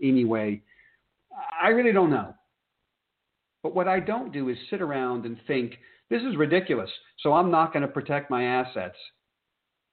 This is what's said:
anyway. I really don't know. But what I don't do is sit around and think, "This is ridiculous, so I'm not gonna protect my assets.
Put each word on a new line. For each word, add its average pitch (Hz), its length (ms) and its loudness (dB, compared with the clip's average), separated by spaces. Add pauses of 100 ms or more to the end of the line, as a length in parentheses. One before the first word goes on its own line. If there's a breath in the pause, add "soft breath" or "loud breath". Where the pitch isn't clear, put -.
anyway. 113 600 2 (960 soft breath)
I 180 80 4
really 233 240 4
don't 185 180 4
know. 110 240 -2 (1300)
But 156 120 -4
what 180 140 0
I 190 100 2
don't 214 340 -4
do 139 160 -4
is 123 80 -2 (140)
sit 196 100 -4
around 131 460 -4
and 117 100 -8 (100)
think, 127 280 -2 (340 soft breath)
"This 233 140 -2
is 247 140 -4
ridiculous, 147 540 2 (280 soft breath)
so 151 140 2
I'm 175 180 4
not 160 220 4
gonna 143 160 0
protect 143 420 -4
my 123 140 -2
assets. 123 520 -2 (960)